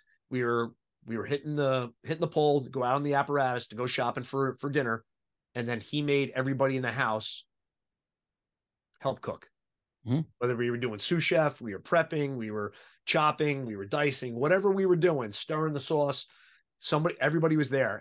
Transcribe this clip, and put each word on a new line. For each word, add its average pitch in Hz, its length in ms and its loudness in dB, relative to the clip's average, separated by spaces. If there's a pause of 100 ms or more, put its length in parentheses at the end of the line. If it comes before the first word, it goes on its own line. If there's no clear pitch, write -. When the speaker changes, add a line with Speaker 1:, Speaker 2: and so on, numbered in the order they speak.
(300)
Speaker 1:
we 127 120 -2
were 117 300 0 (340)
we 113 100 -6
were 104 100 -6
hitting 147 300 -4
the, 131 360 0 (100)
hitting 160 180 -4
the 170 80 0
pole 147 360 2
to 117 60 -14
go 131 120 -2
out 123 140 2
on 143 60 0
the 143 120 0
apparatus 139 540 0
to 107 80 -14
go 123 100 -2
shopping 123 380 -2
for, 135 360 -2
for 147 100 -4
dinner. 120 340 0 (500)
And 120 140 -4
then 117 120 -2
he 147 220 -4
made 139 320 2
everybody 135 420 0
in 131 60 -2
the 120 100 -2
house 113 520 -2 (1600)
help - 200 -4
cook. - 280 -10 (580)
Speaker 2:
Mm-hmm. 127 140 0 (180)
Speaker 1:
Whether 123 180 0
we 120 140 -2
were 120 60 -2
doing 120 220 -4
sous 170 240 0
chef, - 380 2
we 113 140 -8
were 92 60 -8
prepping, 156 560 0
we 113 140 -6
were 104 240 -4 (320)
chopping, 151 580 2
we 110 120 -6
were 98 100 -8
dicing, 131 480 -2
whatever 180 360 2
we 190 160 2
were 180 100 6
doing, 151 360 2
stirring 156 400 -2
the 143 80 -2
sauce, 143 460 0 (540)
somebody, 160 400 0
everybody 156 360 4
was 139 140 2
there. 123 300 2